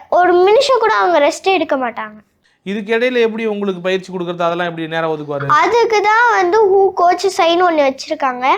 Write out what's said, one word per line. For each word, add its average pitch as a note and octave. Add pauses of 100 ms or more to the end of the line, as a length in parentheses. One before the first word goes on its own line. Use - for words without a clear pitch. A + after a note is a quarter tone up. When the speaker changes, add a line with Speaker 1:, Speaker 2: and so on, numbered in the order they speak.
Speaker 1:
ஒரு F4+
நிமிஷம் B4
கூட A4
அவங்க F#4
ரெஸ்ட் D4
எடுக்க E4+
மாட்டாங்க. A3 (480)
Speaker 2:
இதுக்கு G#3
இடையில B3
எப்படி A3+
உங்களுக்கு G3+
பயிற்சி F#3
கொடுக்கறது, F3
அதெல்லாம் E3+
எப்படி D#3+
நேரம் E3
ஒதுக்குவாரு? D3
Speaker 1:
அதுக்கு G#4
தான் A4
வந்து F#4+
ஹூ G4
கோச் F4+
சைன் E4+
ஒண்ணு E4
வச்சிருக்காங்க. C4+ (120)